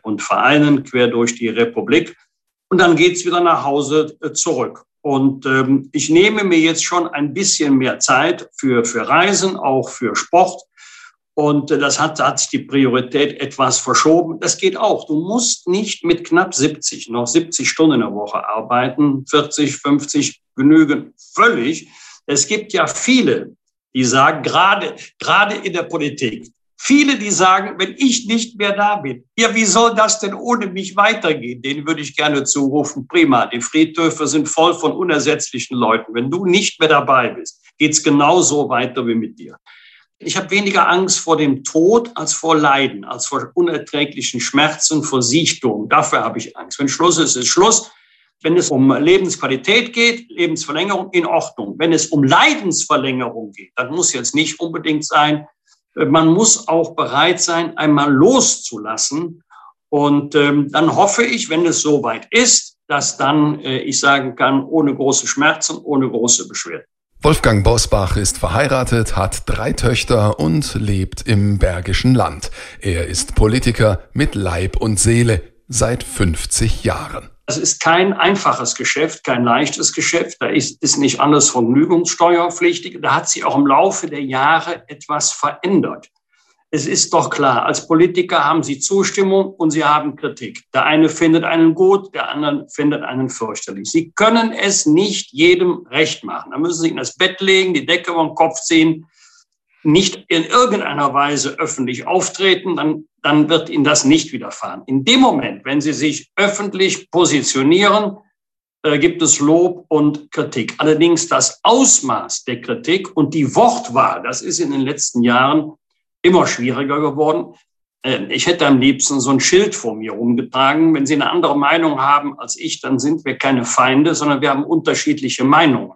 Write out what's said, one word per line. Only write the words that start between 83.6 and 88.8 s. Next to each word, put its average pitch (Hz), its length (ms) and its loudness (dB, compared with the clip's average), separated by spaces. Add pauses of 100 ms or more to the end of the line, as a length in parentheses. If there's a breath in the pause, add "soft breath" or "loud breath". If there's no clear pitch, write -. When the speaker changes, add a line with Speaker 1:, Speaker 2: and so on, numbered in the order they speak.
Speaker 1:
Laufe 170 400 2
der 147 160 -8
Jahre 151 640 -2
etwas 147 440 -6
verändert. 147 800 -2 (640)
Es 147 160 -4
ist - 260 -2
doch 147 160 2
klar, 131 340 0
als - 240 -4
Politiker 170 560 2
haben 156 200 0
Sie 139 160 -6
Zustimmung 190 720 0